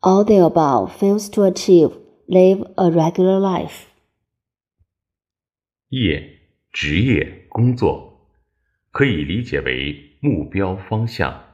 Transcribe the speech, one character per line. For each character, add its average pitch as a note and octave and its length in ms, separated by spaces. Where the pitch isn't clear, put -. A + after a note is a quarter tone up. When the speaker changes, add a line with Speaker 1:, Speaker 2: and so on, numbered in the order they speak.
Speaker 1:
All F#3+ 220
the G#3 220
above C#3 480
fails G3+ 380
to G#3 140
achieve F3+ 480
live F#3 340
a F3+ 140
regular F3 500
life. F#3 460
Speaker 2:
业、 F2+ 500
职 D2+ 300
业、 A2 480
工 A#2+ 260
作， - 540
可 - 160
以 E2 180
理 F2+ 180
解 D2 200
为 C2 340
目 F#2+ 260
标 F#2+ 300
方 A2 320
向。 D2 340